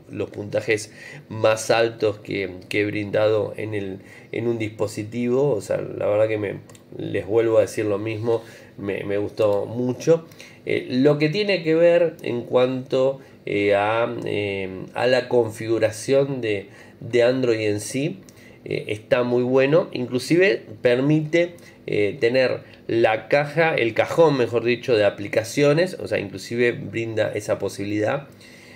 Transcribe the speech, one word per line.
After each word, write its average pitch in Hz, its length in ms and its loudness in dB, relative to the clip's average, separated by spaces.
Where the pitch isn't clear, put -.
los 104 200 -6
puntajes 104 640 -2
más 110 400 2
altos 113 480 0
que, 98 320 -6
que 104 120 0
he 104 40 2
brindado 104 720 0
en 107 180 -8
el, 98 240 -6
en 117 160 -2
un 117 100 0
dispositivo. 113 920 -2
O 110 100 -2
sea, 98 180 -2
la - 280 -6
verdad 104 220 2
que 110 100 -2
me, 98 160 -4
les 101 280 -6
vuelvo 113 320 4
a 107 40 8
decir 104 240 -4
lo 101 120 0
mismo, 110 440 -2
me, 98 260 -6
me 101 120 -4
gustó 104 500 0
mucho. 123 600 0
Eh, - 260 -2
lo 139 280 4
que 151 100 2
tiene 196 340 0
que 160 120 2
ver 170 480 4
en 120 200 -4
cuanto, 131 800 0
eh, 101 300 2
a, 113 360 2
eh, 101 440 -4
a 110 120 0
la 123 220 2
configuración 117 1120 0
de, 104 280 -4
de 117 220 2
Android 120 380 2
en 104 200 0
sí, 143 400 -4
eh, - 240 -6
está 123 340 0
muy 123 200 0
bueno, 135 500 2
inclusive 127 680 0
permite, 151 720 2
eh, 104 300 -2
tener 120 400 2
la 113 420 2
caja, 151 460 2
el 117 200 0
cajón, 147 420 4
mejor 117 260 0
dicho, 120 320 0
de 104 100 6
aplicaciones, 143 920 2
o - 80 -8
sea, 98 120 0
inclusive 101 540 -2
brinda 107 600 -4
esa 104 240 -2
posibilidad. 104 720 -4